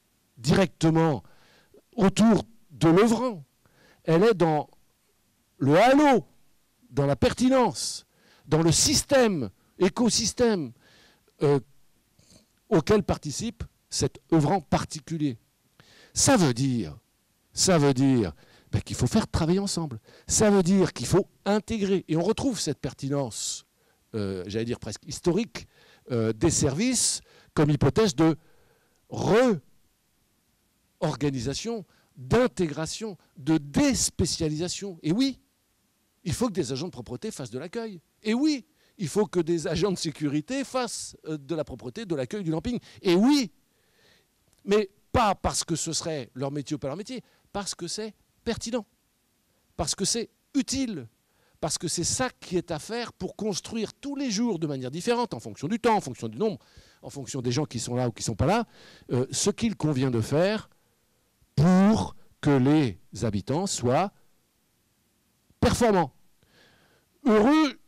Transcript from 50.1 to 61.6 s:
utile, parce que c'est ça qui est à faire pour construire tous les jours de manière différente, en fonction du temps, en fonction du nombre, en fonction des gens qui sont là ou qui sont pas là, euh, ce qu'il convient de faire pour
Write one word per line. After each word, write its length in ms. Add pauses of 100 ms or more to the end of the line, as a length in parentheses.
utile, 540 (540)
parce 160
que 100
c'est 160
ça 260 (120)
qui 160
est 140
à 80
faire 340
pour 240
construire 560
tous 240
les 140
jours 280
de 80
manière 240
différente, 420
en 60
fonction 300
du 100
temps, 160
en 60
fonction 260
du 100
nombre, 220 (420)
en 80
fonction 320
des 120
gens 100
qui 160
sont 160
là 140
ou 20
qui 100
sont 140
pas 100
là, 200 (480)
euh, 180
ce 180
qu'il 280
convient 340
de 80
faire 500 (880)
pour 640 (240)